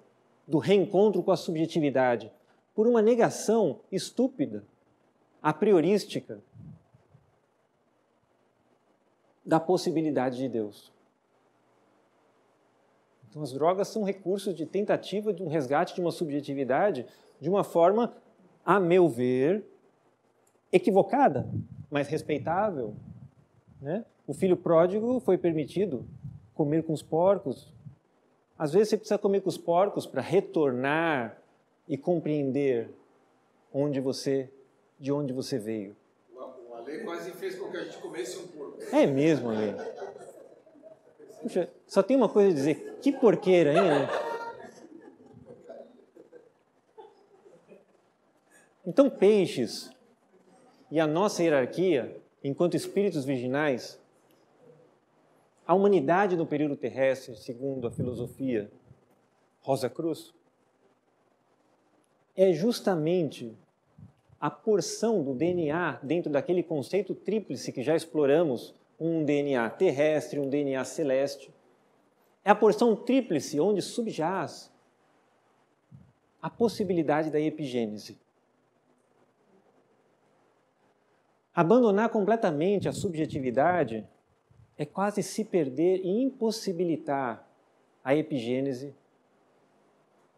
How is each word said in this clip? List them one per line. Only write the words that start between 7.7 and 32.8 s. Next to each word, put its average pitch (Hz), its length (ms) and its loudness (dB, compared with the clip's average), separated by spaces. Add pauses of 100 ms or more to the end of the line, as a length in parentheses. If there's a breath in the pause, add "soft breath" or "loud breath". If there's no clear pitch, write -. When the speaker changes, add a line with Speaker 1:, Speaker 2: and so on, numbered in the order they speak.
Speaker 1:
da 160 140 2
possibilidade 156 800 0
de 131 120 -4
Deus. 107 420 -6 (2500)
Então, 151 120 -14
as 131 120 -8
drogas 180 340 2
são 220 160 -4
recursos 196 500 -4
de 160 120 -6
tentativa 202 680 -2
de 170 80 -8
um 180 60 -6
resgate 147 480 -2
de 185 60 -4
uma 165 100 0
subjetividade 139 920 -2 (340 loud breath)
de 143 100 -6
uma 190 140 2
forma, 190 500 4 (520)
a 185 120 4
meu 180 300 6
ver, 131 580 0 (1040)
equivocada, 190 800 2 (400)
mas 143 200 -2
respeitável, 156 840 -4 (880)
né? 170 240 -6 (220)
O 143 60 -8
filho 180 220 2
pródigo 185 640 2
foi 185 180 2
permitido 156 680 -2 (460)
comer 156 300 0
com 160 100 -4
os 139 80 -6
porcos. 175 720 -2 (840)
Às 151 140 -2
vezes 208 180 4
você 220 80 2
precisa 208 200 -2
comer 196 240 0
com 185 80 -2
os - 80 -4
porcos 170 480 0
para 131 160 -6
retornar 143 1200 0 (460)
e 139 100 -4
compreender 139 960 -2 (800)